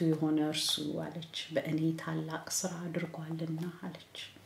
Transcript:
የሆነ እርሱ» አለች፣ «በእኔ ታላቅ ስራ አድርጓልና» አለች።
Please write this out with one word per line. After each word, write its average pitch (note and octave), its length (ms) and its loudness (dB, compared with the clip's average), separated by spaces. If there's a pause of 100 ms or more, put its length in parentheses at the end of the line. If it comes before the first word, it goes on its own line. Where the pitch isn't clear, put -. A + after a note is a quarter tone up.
የሆነ D#3 400 6
እርሱ» D3+ 260 2 (280)
አለች፣ D#3+ 360 -6 (140)
«በእኔ D#3 300 2 (160)
ታላቅ D#3+ 560 -4
ስራ F3+ 300 0
አድርጓልና» D#3+ 800 -4 (180)
አለች። - 380 -10 (280)